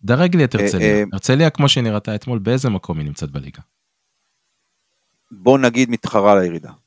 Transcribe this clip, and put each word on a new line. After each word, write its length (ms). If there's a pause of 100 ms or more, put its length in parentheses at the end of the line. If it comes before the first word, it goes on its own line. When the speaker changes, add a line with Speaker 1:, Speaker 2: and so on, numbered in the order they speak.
Speaker 1:
דרג 320
לי 80
את 120
Speaker 2:
אה, 60
Speaker 1:
הרצליה. 340
Speaker 2:
אה, 80 (100)
Speaker 1:
הרצליה, 360
כמו 200
שהיא 140
נראתה 320
אתמול, 240
באיזה 300
מקום 280
היא 80
נמצאת 260
בליגה? 300 (1700)
Speaker 2:
בוא 280
נגיד 300
מתחרה 420
על 60
הירידה. 340 (160)